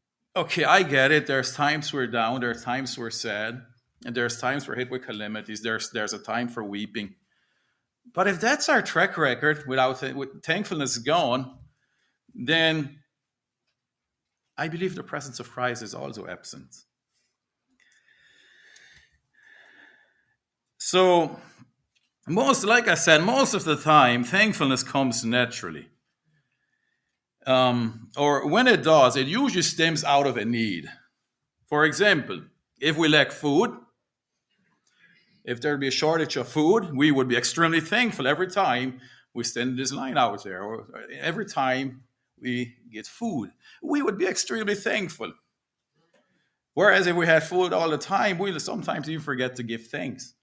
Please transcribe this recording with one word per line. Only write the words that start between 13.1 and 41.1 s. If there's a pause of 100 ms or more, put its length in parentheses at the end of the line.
I
believe
the
presence
of
Christ
is
also
absent. (4000)
So, (880)
most,
like
I
said,
most
of
the
time,
thankfulness
comes
naturally. (1600)
Um,
or
when
it
does,
it
usually
stems
out
of
a
need. (800)
For
example, (360)
if
we
lack
food, (1700)
if
there'd
be
a
shortage
of
food,
we
would
be
extremely
thankful
every
time (320)
we
stand
in
this
line
out
there,
or (320)